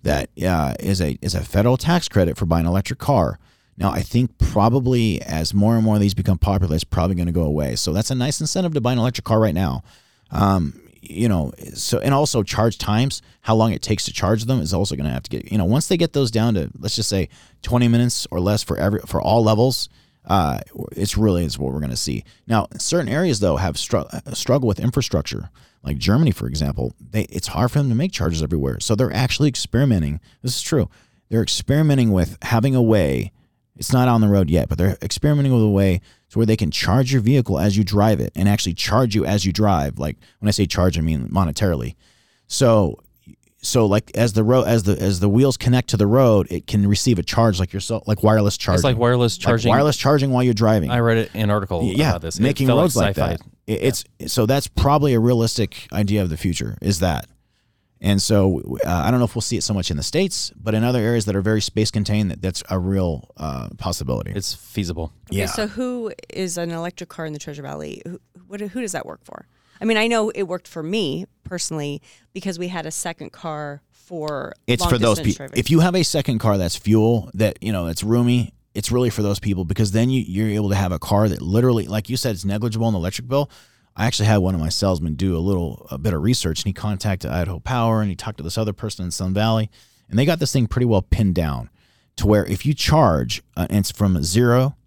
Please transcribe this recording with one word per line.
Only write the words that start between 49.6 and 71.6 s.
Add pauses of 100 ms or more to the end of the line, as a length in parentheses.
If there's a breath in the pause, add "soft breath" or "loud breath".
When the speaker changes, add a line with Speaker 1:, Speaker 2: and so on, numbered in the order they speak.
Speaker 1:
wireless
charging
while
you're
driving.
Speaker 2:
I
read
it,
an
article
Speaker 1:
Y-,
yeah,
Speaker 2:
about
this.
It
Speaker 1:
making
Speaker 2:
felt
Speaker 1:
roads
like
Speaker 2:
sci-fi.
Speaker 1:
that. (280)
It,
Speaker 2:
Yeah.
Speaker 1:
it's,
so
that's
probably
a
realistic
idea
of
the
future,
is
that. (760)
And
so,
uh, (140)
I
don't
know
if
we'll
see
it
so
much
in
the
States, (100)
but
in
other
areas
that
are
very
space
contained,
that,
that's
a
real,
uh, (100)
possibility.
Speaker 2:
It's
feasible. (180)
Speaker 3:
Okay,
Speaker 1:
Yeah.
Speaker 3:
so
who (160)
is
an
electric
car
in
the
Treasure
Valley?
Who, (300)
what,
who
does
that
work
for? (340 soft breath)
I
mean,
I
know
it
worked
for
me (180)
personally (300 soft breath)